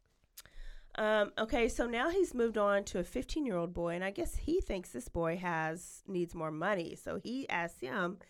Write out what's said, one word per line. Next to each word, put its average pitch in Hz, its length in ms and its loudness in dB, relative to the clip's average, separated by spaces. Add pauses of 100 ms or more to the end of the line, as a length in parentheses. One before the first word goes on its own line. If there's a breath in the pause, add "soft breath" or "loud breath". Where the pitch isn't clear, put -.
(960 soft breath)
Um, 214 420 4
okay, 233 300 4
so 254 180 0
now 240 240 2
he's 370 240 2
moved 233 240 2
on 202 260 6
to - 140 -4
a 175 60 0
fifteen-year-old 208 680 -2
boy, 170 220 -2
and 180 100 -2
I 196 60 -2
guess 320 260 -2
he 349 240 2
thinks 185 300 -4
this - 180 -8
boy 165 280 0
has, 165 680 -2
needs 175 280 -2
more 160 160 -4
money. 170 460 0
So 170 260 -6
he 262 260 -6
asks 170 320 -2
him, 202 380 -2 (120)